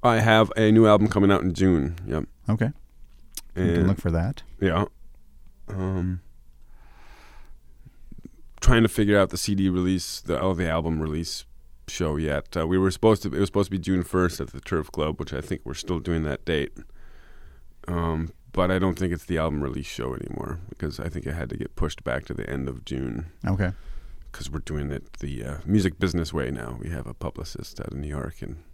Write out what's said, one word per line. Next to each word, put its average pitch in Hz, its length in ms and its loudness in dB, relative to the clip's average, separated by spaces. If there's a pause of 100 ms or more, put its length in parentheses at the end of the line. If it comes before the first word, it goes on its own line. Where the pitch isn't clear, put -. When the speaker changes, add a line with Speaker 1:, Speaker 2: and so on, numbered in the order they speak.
Speaker 1:
I 117 160 6
have 110 360 6
a 110 160 6
new 110 160 10
album 104 200 8
coming 98 240 6
out 98 100 4
in 87 120 0
June. 85 440 4 (100)
Yep. 78 180 -2 (240)
Speaker 2:
Okay. 143 220 2 (840)
You 95 100 -2
can 85 40 4
Speaker 1:
And 87 180 4
Speaker 2:
look 95 120 2
for 87 120 0
that. 85 320 -2 (180)
Speaker 1:
Yeah. 95 240 2 (840)
Um, 92 520 -2 (2500)
trying 117 220 8
to 113 60 6
figure 104 280 4
out 95 120 6
the 92 80 -6
C 101 180 0
D 95 140 4
release, 90 520 0
the, 80 180 -2
oh, 92 140 2
the 85 160 0
album 80 320 0
release 78 440 -6 (420)
show 78 300 -2
yet. 76 380 -4
Uh, 82 120 0
we 90 100 2
were 95 140 4
supposed 107 320 4
to, 87 100 -4
it 76 60 -4
was 98 80 2
supposed 98 200 0
to 95 40 -8
be 98 80 -2
June 90 240 0
first 90 360 0
at 69 120 -8
the 67 100 -14
Turf 82 300 -4
Club, 78 280 -4
which - 140 -8
I 69 80 -4
think - 240 -8
we're 69 80 -8
still 85 260 -4
doing 82 240 -2
that 73 220 -6
date. 76 280 -2 (1120)
Um, 82 440 -2 (220)
but 92 180 2
I 92 80 2
don't 92 180 0
think 92 160 -2
it's 82 120 -8
the 85 120 -2
album 76 260 0
release 67 240 -6
show 64 260 -6
anymore - 460 -8 (100)
because - 300 -8
I - 100 -6
think - 160 -8
it 73 80 -6
had 80 160 -6
to - 80 -8
get - 180 -8
pushed - 280 -2
back 62 220 -4
to - 80 -10
the - 160 -6
end 67 200 -4
of 62 160 -12
June. 65 420 -6 (200)
Speaker 2:
Okay. 92 240 0 (600)
Speaker 1:
'Cause - 180 -10
we're 73 100 -6
doing 73 320 -4
it - 280 -10
the, 65 240 -8
uh, 71 220 -8
music 92 340 4
business 85 340 0
way 67 180 -2
now. 58 280 -8
We 67 100 -8
have 64 180 -6
a - 60 -10
publicist - 680 -10
out - 80 -8
of 67 100 -10
New 73 100 -6
York 73 340 -8
and 71 160 -10 (160)